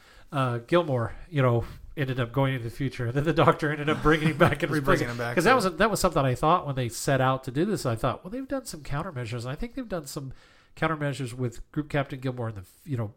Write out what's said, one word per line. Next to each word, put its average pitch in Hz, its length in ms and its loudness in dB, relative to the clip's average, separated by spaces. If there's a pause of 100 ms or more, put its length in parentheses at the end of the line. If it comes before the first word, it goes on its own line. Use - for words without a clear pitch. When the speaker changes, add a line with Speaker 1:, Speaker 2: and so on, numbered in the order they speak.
(320)
Speaker 1:
Uh, 127 340 0
Gilmore, 147 480 2 (160)
you 147 120 0
know, 120 220 4 (320)
ended 131 220 -2
up 117 140 -4
going 135 220 2
into 120 100 -6
the 117 100 -8
future. 123 380 -4
<laughs> - 0 -
Then 139 120 0
the 160 80 2
Doctor 156 380 4
ended 147 180 -2
up 151 140 0
bringing 156 260 4
him 147 100 0
back 165 160 6
and - 60 -4
Speaker 2:
<laughs> - 20 -
Just 143 100 -2
Speaker 1:
replacing 151 340 2
Speaker 2:
bringing 120 40 -6
him 120 80 -6
back, 120 160 -2
Speaker 1:
because 170 100 2
that 214 60 6
Speaker 2:
yeah. 262 60 8
Speaker 1:
was 226 100 2
a, 185 40 2
that 185 200 2
was 190 100 -2
something 156 240 2
I 127 100 2
thought 143 320 4
when 139 80 -4
they 127 140 -2
set 135 320 0
out 131 240 2
to 127 60 -6
do 143 140 0
this. 202 220 -2
I 117 80 2
thought, 113 300 -2
"Well, 185 60 -12
they've 262 180 -8
done 269 160 -6
some 160 160 -12
countermeasures. 123 680 -6
I 131 80 -6
think 233 200 -8
they've 254 140 -10
done 170 180 -6
some 135 260 -10 (420)
countermeasures 143 580 -2
with 127 380 -6
Group 147 200 -4
Captain 139 280 -2
Gilmore 123 300 -6
in 110 80 -8
the 98 60 -10
f-, - 220 -20
you 135 120 -4
know, 110 200 -4